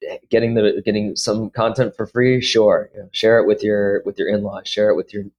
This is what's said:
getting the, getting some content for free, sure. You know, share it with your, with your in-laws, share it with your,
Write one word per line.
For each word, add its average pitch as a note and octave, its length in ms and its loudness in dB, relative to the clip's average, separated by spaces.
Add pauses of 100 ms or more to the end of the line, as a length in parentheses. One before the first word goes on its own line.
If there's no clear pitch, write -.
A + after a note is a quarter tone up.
(300)
getting A#2 240 0
the, G#2+ 300 2
getting G#2 320 -2
some G#2+ 340 -4
content A2+ 460 -2
for G#2+ 100 -6
free, B2+ 340 2
sure. G#2 540 2
You G#2 60 -16
know, F#2+ 100 -20
share A2+ 300 4
it G2+ 80 2
with G#2 160 0
your, G2+ 400 0
with G2 120 -6
your G2 120 -4
in-laws, G2+ 400 -4
share G#2 220 0
it F2+ 40 2
with F2 180 -6
your, G#2 120 -8 (140)